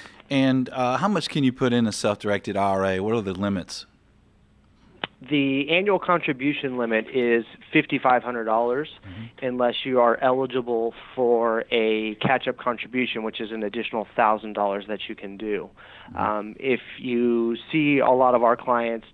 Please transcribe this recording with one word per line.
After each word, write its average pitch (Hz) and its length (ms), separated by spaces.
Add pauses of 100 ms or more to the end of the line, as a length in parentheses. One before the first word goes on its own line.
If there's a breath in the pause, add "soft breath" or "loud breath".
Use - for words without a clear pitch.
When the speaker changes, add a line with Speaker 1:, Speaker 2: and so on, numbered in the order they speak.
(300 loud breath)
Speaker 1:
And, 131 400
uh, 127 260
how 190 140
much 180 180
can 143 160
you 127 80
put 127 220
in 120 140
a 104 40
self-directed 101 640
I 98 60
R 98 240
A? 95 160
What 107 120
are 117 80
the 98 120
limits? 98 520 (1400)
Speaker 2:
The 139 400
annual 185 300
contribution 143 800
limit 113 360
is 120 300 (300)
fifty-five 131 500
hundred 117 220
dollars 120 440
Speaker 1:
Mm-hmm. 110 560
Speaker 2:
unless 123 380
you 131 160
are 120 220
eligible 123 720 (200)
for 117 580
a 110 440
catch-up 127 420
contribution, 120 680
which 110 180
is 107 100
an 110 120
additional 107 520
thousand 107 380
dollars 101 340
that 104 220
you 110 60
can 98 200
do. 101 340 (380 loud breath)
Speaker 1:
Mm-hmm. - 100
Speaker 2:
Um, 107 400
if 127 220 (180)
you 120 600 (120)
see 147 300
a 120 120
lot 127 220
of 117 100
our 120 120
clients 117 580